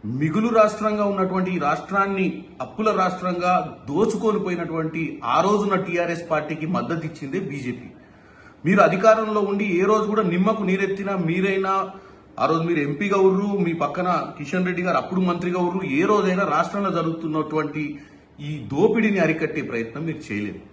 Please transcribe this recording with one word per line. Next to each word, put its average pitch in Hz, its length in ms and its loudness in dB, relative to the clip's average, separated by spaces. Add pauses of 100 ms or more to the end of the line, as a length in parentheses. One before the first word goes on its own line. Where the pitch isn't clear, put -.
మిగులు 151 420 0
రాష్ట్రంగా 214 580 2
ఉన్నటువంటి 185 460 0
ఈ 175 80 -2
రాష్ట్రాన్ని 190 840 0 (160)
అప్పుల 214 300 0
రాష్ట్రంగా 180 880 0 (120)
దోచుకొని 208 500 2
పోయినటువంటి 160 840 -4
ఆ 127 180 2
రోజున 202 340 2
టీఆర్ఎస్ 170 560 -2
పార్టీకి 156 340 -2
మద్దతు 156 400 -4
ఇచ్చిందే 147 340 -8
బీజేపీ. 131 500 -8 (760)
మీరు 196 160 6
అధికారంలో 214 600 6
ఉండి 202 240 0
ఏ 180 160 0
రోజు 214 220 2
కూడా 208 200 0
నిమ్మకు 196 400 2
నీరెత్తినా 190 520 -2
మీరైనా, 190 760 0 (500)
ఆ 127 60 2
రోజు 165 180 2
మీరు 170 160 0
ఎంపీగా 196 380 0
ఉర్రు, 190 400 4
మీ 170 160 0
పక్కన 165 640 -2
కిషన్ 180 280 -4
రెడ్డి 180 180 -2
గారు 170 140 0
అప్పుడు 180 240 -2
మంత్రిగా 175 380 -2
ఉర్రు, 180 260 -2
ఏ 139 200 0
రోజైనా 190 380 2
రాష్ట్రంలో 175 480 0
జరుగుతున్నటువంటి 156 1080 -4 (400)
ఈ 143 340 -10
దోపిడీని 202 460 4
అరికట్టే 156 420 0
ప్రయత్నం 120 440 -6
మీరు 160 280 -8
చేయలేదు. 101 260 -6 (140)